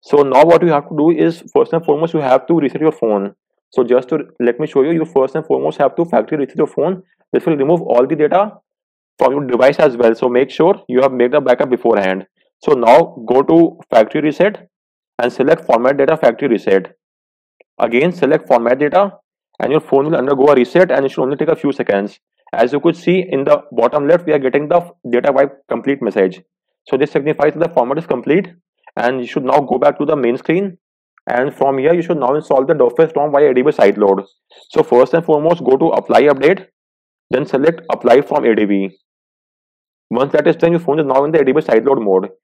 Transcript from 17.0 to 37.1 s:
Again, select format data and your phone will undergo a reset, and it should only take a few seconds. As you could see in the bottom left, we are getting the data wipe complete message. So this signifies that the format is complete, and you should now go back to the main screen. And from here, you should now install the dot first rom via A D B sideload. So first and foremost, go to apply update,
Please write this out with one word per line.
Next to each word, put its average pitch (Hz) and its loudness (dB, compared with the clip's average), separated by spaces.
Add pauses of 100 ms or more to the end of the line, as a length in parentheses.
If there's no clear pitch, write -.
Again, 123 0
select 151 -2
format 120 0
data 180 0 (480)
and 120 -4
your 151 2
phone 139 0
will 160 -2
undergo 135 0
a 147 6
reset, 139 2
and 139 0
it 135 -4
should 156 -6
only 135 -4
take 151 -4
a 156 -2
few 143 -4
seconds. 101 -4 (320)
As 123 0
you 143 -4
could 170 0
see 175 -2
in 135 -4
the 147 2 (100)
bottom 127 -2
left, 170 0
we 151 0
are 147 2
getting 143 -2
the 175 2 (300)
data 120 0
wipe 139 0 (160)
complete 135 -4
message. 95 -2 (460)
So 135 -4
this 147 -2
signifies 147 -2
that 160 -2
the 165 -8
format 131 -2
is 165 -10
complete, 147 -2 (480)
and 127 -4
you 120 -8
should 139 -8
now 135 0
go 131 -4
back 143 0
to 151 -4
the 151 -2
main 123 -2
screen. 180 -6 (500)
And 135 -2
from 135 -2
here, 139 0
you 175 0
should 175 -4
now 131 -2
install 147 -2
the 160 0
dot 123 0
first 160 2
rom 147 -2
via 143 2
A 127 -2
D 127 2
B 147 2
sideload. 101 0 (460)
So 156 0
first 127 2
and 165 0
foremost, 160 0
go 131 2
to 165 0
apply 113 0
update, 147 2 (640)